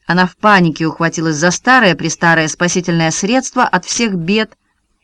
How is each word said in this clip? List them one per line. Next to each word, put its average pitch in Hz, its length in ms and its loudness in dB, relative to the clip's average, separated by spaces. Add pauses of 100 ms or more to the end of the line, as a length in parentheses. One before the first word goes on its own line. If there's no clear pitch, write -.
она 180 200 2
в - 100 -18
панике 175 500 2
ухватилась 160 500 -2
за 175 140 0
старое-престарое 165 1000 2
спасительное 170 640 -2
средство 247 540 -2
от 185 200 -2
всех 226 300 -4
бед. 202 420 -2 (480)